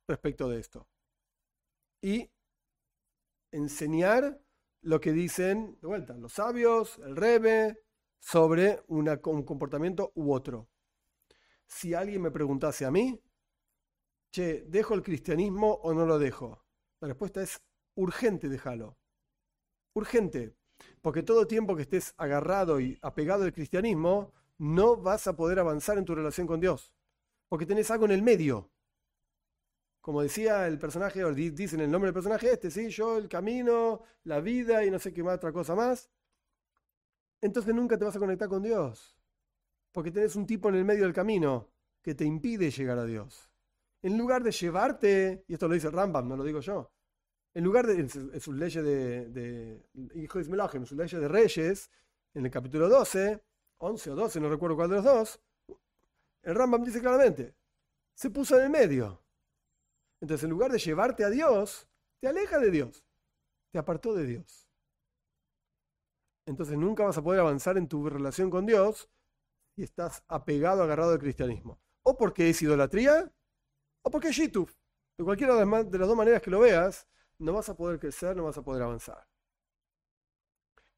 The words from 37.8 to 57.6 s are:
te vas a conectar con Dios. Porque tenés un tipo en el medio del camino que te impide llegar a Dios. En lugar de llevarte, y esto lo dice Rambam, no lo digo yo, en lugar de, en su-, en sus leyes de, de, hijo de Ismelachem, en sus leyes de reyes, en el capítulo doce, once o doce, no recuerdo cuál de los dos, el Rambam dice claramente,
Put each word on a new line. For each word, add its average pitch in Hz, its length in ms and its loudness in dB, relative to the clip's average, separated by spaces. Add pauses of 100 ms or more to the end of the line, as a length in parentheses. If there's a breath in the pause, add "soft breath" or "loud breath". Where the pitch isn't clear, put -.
te 208 60 -2
vas 208 100 -2
a 208 60 -6
conectar 190 280 -2
con 190 140 -2
Dios. 190 540 -4 (720)
Porque 165 220 -8
tenés 208 240 0
un 202 100 -4
tipo 208 220 -2
en 190 80 4
el 185 80 4
medio 208 180 4
del 185 100 2
camino 160 600 0 (280)
que 156 140 -6
te 147 100 -4
impide 160 460 -2
llegar 127 280 -4
a 120 60 -2
Dios. 113 460 -10 (500)
En 190 160 -2
lugar 247 280 0
de 226 80 0
llevarte, 190 960 0
y 170 60 -8
esto 165 120 -2
lo 165 80 2
dice 156 160 -2
Rambam, 160 380 -2
no 131 80 -6
lo 135 80 -6
digo 151 160 -4
yo, 156 320 -8 (600)
en 170 120 -2
lugar 233 240 4
de, 208 100 4
en 143 100 -2
su-, 135 240 -12
en 156 80 -10
sus 143 140 -10
leyes 160 280 -4
de, 127 460 -2
de, 120 580 -12 (280)
hijo 165 240 -10
de 175 60 -4
Ismelachem, 170 380 -4
en 120 40 -12
sus 139 100 -12
leyes 165 240 -6
de 147 80 -2
reyes, 185 600 2 (420)
en 131 140 -6
el 127 60 -6
capítulo 143 360 0
doce, 208 540 2 (360)
once 196 300 -8
o 139 60 -8
doce, 165 260 -4
no 151 80 -2
recuerdo 156 280 -2
cuál 170 140 0
de 196 60 0
los 196 80 0
dos, 233 360 4 (1040)
el 165 120 -4
Rambam 240 300 4
dice 240 160 -4
claramente, 233 560 4 (580)